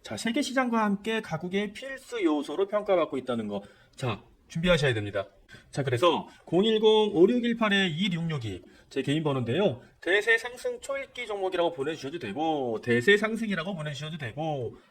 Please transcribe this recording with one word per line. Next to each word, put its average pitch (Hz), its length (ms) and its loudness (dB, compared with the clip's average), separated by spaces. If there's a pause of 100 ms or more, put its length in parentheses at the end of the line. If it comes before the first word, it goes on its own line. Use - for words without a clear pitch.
자, - 140 -10
세계 233 240 0
시장과 240 420 2
함께 208 380 0
가국의 196 540 -4
필수 262 500 -8
요소로 151 420 0
평가받고 185 520 2
있다는 120 280 -4
거. 101 160 -6 (320)
자, 113 280 -6 (260)
준비하셔야 165 460 4
됩니다. 101 320 -4 (440)
자, 147 120 -2
그래서 135 440 2 (200)
공일공 214 680 4
오육일팔 214 760 2
이육육이 160 720 -4 (260)
제 135 140 -4
개인 143 200 0
번호인데요. 135 600 0 (180)
대세 208 380 2
상승 247 420 -8
초읽기 262 460 -8
종목이라고 185 480 0
보내주셔도 147 440 -6
되고 127 640 -2
대세 123 360 4
상승이라고 208 560 -4
보내주셔도 151 420 -8
되고 139 600 -6 (120)